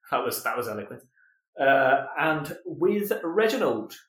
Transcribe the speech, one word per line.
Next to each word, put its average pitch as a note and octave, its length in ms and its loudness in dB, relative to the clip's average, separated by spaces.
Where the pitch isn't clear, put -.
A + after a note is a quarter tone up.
That C#3 160 -2
was, - 180 -4
that B2 140 -2
was A#2+ 100 -4
eloquent. G#2+ 320 -10
Uh, C3+ 460 4
and D#3 340 0
with F#3+ 440 0
Reginald. E3+ 720 0